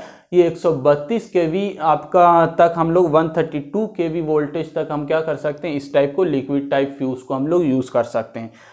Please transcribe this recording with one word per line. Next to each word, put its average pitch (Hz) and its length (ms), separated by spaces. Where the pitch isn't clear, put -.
ये 175 140
एक 165 100
सौ 175 140
बत्तीस 147 580
केवी 185 520
आपका 165 640
तक 170 320
हम 165 140
लोग 175 200
वन 160 180
थर्टी 160 300
टू 202 280
केवी 170 340
वोल्टेज 151 520
तक 156 180
हम 147 140
क्या 160 160
कर 160 140
सकते 147 320
हैं, 147 80
इस 139 180
टाइप 143 220
को 190 80
लिक्विड 139 480
टाइप 139 260
फ्यूज 131 240
को - 120
हम 135 140
लोग 175 160
यूज़ 131 280
कर 120 120
सकते 117 360
हैं। 113 140